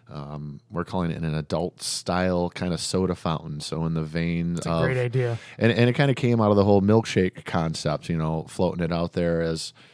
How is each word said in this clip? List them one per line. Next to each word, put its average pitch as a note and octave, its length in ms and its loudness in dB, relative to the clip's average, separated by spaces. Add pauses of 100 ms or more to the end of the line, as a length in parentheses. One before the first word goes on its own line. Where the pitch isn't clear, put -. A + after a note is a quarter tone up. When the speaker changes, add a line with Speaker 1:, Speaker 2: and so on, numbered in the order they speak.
(100)
Speaker 1:
um, D2 500 -12 (100)
we're F2 140 -4
calling F2+ 260 -2
it D#2 120 -6
an D#2 120 -2
adult D#2 480 -4
style F2+ 680 0
kind F2+ 220 -4
of D#2+ 80 -4
soda F#2 340 0
fountain. D2+ 460 -4
So D#2 240 -4
in E2 100 -2
the D#2+ 80 -2
vein E2+ 540 -2
Speaker 2:
It's D#2+ 100 -6
a E2 40 -4
Speaker 1:
of E2 140 2
Speaker 2:
great B2+ 120 0
idea. B2 420 -2 (200)
Speaker 1:
and, A2+ 120 4
and A#2 200 4
it A#2+ 40 0
kinda C#3 200 4
came A#2+ 260 2
out G#2 100 6
of G2+ 60 6
the G2+ 80 6
whole G2+ 160 6
milkshake G2+ 640 2
concept, D#2+ 640 -2
you E2+ 80 0
know, D#2+ 320 -2
floating F2 340 -2
it E2 100 -2
out E2+ 200 -2
there E2+ 300 0
as, E2 320 -4 (180)